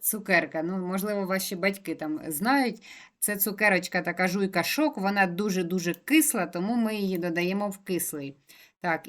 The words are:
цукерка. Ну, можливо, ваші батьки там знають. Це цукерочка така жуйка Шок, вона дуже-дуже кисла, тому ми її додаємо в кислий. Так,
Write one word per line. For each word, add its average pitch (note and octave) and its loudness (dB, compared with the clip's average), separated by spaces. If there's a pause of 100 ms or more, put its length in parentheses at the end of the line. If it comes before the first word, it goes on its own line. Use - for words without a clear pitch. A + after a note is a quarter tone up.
цукерка. E3 0
Ну, F3+ -2
можливо, F#3+ -2
ваші F#3+ -2
батьки F#3+ -2
там D#3 -6
знають. A#3 2 (380)
Це G#3 -2
цукерочка G3 2
така F3 0
жуйка F#3+ 0
Шок, C#4+ 0
вона G3 2
дуже-дуже F3+ 0
кисла, C4+ 2
тому F3+ -2
ми A3 0
її G3 0
додаємо F3+ 0
в G3 -8
кислий. D3+ -4 (440)
Так, E3 0